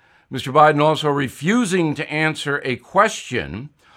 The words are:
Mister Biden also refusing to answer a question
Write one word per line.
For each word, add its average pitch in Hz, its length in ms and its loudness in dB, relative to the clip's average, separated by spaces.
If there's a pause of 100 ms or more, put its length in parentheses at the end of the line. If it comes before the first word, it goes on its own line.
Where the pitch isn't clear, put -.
(300)
Mister 131 220 -8
Biden 151 320 6
also 151 240 2
refusing 160 880 0
to - 160 -8
answer 151 540 -2
a 127 100 -2
question 117 960 -2 (280)